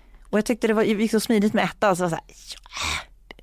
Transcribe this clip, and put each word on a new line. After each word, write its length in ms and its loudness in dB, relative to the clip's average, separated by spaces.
Och 80 0
jag 60 0
tyckte 220 -2
det 80 2
var, 80 2
gick 280 0
så 100 2
smidigt 340 2
med 100 0
ettan, 320 0
så 60 -4
var 80 0
så 60 -2
här, 120 -12
"Ja, 760 -10